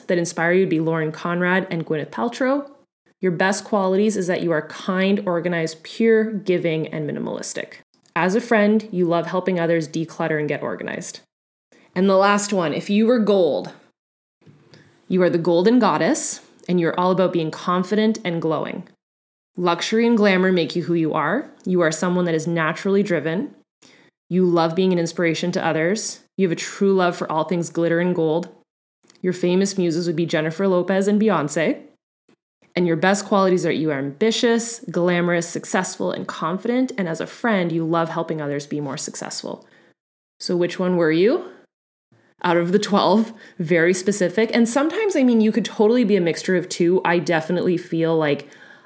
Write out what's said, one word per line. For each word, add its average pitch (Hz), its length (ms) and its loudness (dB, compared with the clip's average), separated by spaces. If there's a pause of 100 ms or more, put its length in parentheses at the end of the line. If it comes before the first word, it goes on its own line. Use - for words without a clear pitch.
that 185 120 0
inspire 170 360 0
you 185 80 4
would 175 80 2
be 160 100 0
Lauren 160 320 -2
Conrad 180 580 0
and 165 160 -4
Gwyneth 156 260 -4
Paltrow. 262 580 -2 (500)
Your 185 120 0
best 190 320 0
qualities 196 520 2
is 185 120 -4
that 180 160 -2
you 175 80 0
are 156 160 -2
kind, 196 600 0
organized, 170 540 -2
pure, 220 500 2
giving, 175 560 0
and 151 220 -6
minimalistic. - 680 -8 (380)
As 180 200 2
a 233 60 0
friend, 214 500 2
you 180 140 0
love 170 200 0
helping 180 340 -2
others 165 280 0
declutter 160 520 -4
and 151 80 -4
get 143 140 -4
organized. - 600 -8 (760)
And 190 120 2
the 190 80 4
last 202 380 2
one, 170 200 0
if 165 180 -4
you 214 160 4
were 247 100 4
gold, 190 560 2 (1300)
you 185 160 2
are 175 80 4
the 175 80 2
golden 180 400 4
goddess, 170 600 0 (280)
and 180 100 2
you're 165 200 0
all 180 100 2
about 180 240 2
being 165 160 0
confident 208 760 0
and 170 160 -4
glowing. 160 480 -4 (720)
Luxury 180 460 0
and 233 100 4
glamour 190 360 4
make 170 240 0
you 175 80 -2
who 170 100 -2
you 160 200 0
are. 160 360 -2 (160)
You 180 160 2
are 160 100 2
someone 180 340 0
that 165 100 0
is 156 100 -2
naturally 170 560 0
driven. 175 540 -2 (760)
You 185 160 2
love 165 300 2
being 185 180 2
an 175 60 0
inspiration 165 540 -2
to 185 120 -2
others. 165 540 -2 (180)
You 190 100 2
have 165 80 0
a 165 40 -8
true - 340 -2
love 175 220 2
for 175 160 -8
all 156 140 0
things 170 260 -4
glitter 165 280 0
and 180 140 0
gold. 165 360 0 (720)
Your 180 120 0
famous 185 420 0
muses 175 300 0
would 170 100 -2
be 170 120 0
Jennifer 160 400 -2
Lopez 190 400 2
and 208 120 2
Beyonce. 175 600 0 (920)
And 175 100 0
your 165 120 2
best 196 280 2
qualities 185 400 2
are 160 60 0
you 156 180 -2
are 143 80 -2
ambitious, 226 840 0 (100)
glamorous, 175 580 0
successful, 185 600 -4
and - 160 -8
confident. 233 680 -4
And 180 140 -4
as 160 100 -6
a 165 60 -6
friend, 185 460 -2
you 165 120 -2
love 165 260 0
helping 165 300 -4
others 143 280 -6
be 147 120 -4
more 139 180 -6
successful. - 680 -10 (720)
So - 160 -4
which 175 220 -2
one 180 200 0
were 165 140 4
you? 208 380 2 (920)
Out 175 140 2
of 175 140 0
the 196 60 4
twelve, 208 560 2 (240)
very 170 380 2
specific. 202 580 0
And 233 160 2
sometimes, 349 460 0
I 277 80 2
mean, 240 180 4
you 214 100 2
could 208 140 0
totally 233 380 2
be 202 120 2
a 185 60 2
mixture 170 340 -2
of 180 140 -2
two. 180 340 2
I 170 140 2
definitely 170 600 0
feel 165 380 -2
like 147 320 0 (380)